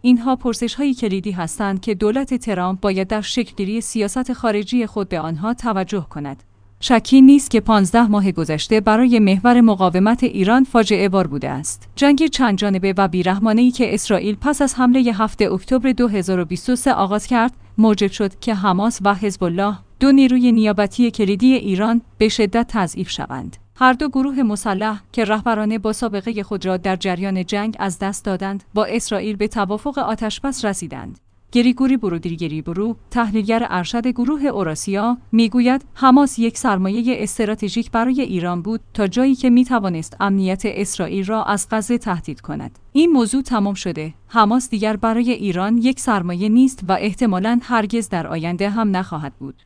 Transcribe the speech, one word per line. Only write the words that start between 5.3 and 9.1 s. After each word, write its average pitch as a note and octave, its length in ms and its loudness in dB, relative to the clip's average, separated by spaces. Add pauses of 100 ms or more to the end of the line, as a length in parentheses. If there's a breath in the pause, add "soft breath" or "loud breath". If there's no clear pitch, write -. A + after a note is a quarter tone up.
توجه G3 560 -4
کند. C#3+ 340 -12 (360)
شکی B3+ 420 6
نیست C#4 300 8
که A3+ 80 4
پانزده G#3+ 480 4
ماه G3+ 240 2
گذشته D#3+ 480 0
برای A3+ 400 4